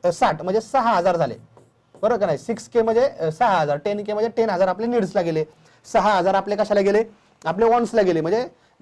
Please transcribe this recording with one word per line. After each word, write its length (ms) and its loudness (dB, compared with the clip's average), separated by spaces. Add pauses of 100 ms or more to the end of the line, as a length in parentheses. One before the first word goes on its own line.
अ, 80 0
साठ, 300 0
म्हणजे 200 -2
सहा 320 0
हजार 240 2
झाले, 180 -2 (680)
बरोबर 180 0
का 60 -2
नाही? 120 0
सिक्स 320 -10
के 120 2
म्हणजे, 200 2
अ, 300 -2
सहा 280 2
हजार, 180 0
टेन 260 -4
के 100 -6
म्हणजे 240 -2
टेन 120 2
हजार 180 0
आपले 180 -4
नीड्सला 360 0
गेले, 240 -2 (480)
सहा 240 2
हजार 160 2
आपले 220 -2
कशाला 260 0
गेले, 220 2 (420)
आपले 200 0
वॉन्ट्सला 360 2
गेले. 200 2
म्हणजे 260 -2 (340)